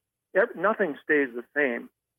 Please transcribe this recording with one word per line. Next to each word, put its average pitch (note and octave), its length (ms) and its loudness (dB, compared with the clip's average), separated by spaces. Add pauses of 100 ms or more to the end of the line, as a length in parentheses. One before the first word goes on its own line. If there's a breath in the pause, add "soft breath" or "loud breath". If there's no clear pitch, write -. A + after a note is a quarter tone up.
(360)
ev-, G#3+ 220 2
nothing F#3 460 0
stays C#3+ 300 2
the A#2+ 100 -8 (120)
same. B2+ 340 -2 (300)